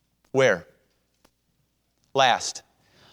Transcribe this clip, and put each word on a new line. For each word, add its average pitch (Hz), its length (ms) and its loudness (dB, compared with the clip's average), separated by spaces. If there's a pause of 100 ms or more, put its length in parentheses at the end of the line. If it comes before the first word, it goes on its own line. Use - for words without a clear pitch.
(320)
Where? 117 340 0 (1500)
Last. 127 500 0 (500)